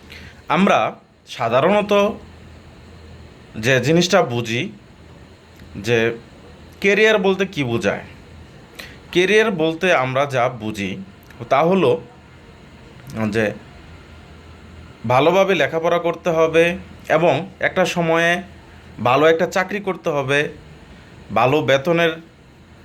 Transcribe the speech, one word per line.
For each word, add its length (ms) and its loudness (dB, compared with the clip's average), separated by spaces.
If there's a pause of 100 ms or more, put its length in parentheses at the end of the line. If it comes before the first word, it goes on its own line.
(480)
আমরা 480 0 (320)
সাধারণত 680 0 (1600)
যে 220 0
জিনিসটা 420 2
বুঝি 500 -4 (1040)
যে 360 0 (680)
ক্যারিয়ার 360 4
বলতে 280 0
কী 180 -6
বোঝায়, 360 -2 (1120)
ক্যারিয়ার 400 2
বলতে 420 0
আমরা 320 0
যা 240 0
বুঝি 480 -8 (520)
তা 120 2
হলো 400 2 (1300)
যে 220 -2 (1600)
ভালোভাবে 480 4
লেখাপড়া 440 0
করতে 300 -4
হবে 460 2 (340)
এবং 380 2 (120)
একটা 260 0
সময়ে 560 0 (640)
ভালো 220 4
একটা 200 4
চাকরি 340 -4
করতে 300 -6
হবে, 400 -2 (840)
ভালো 260 2
বেতনের 480 0 (760)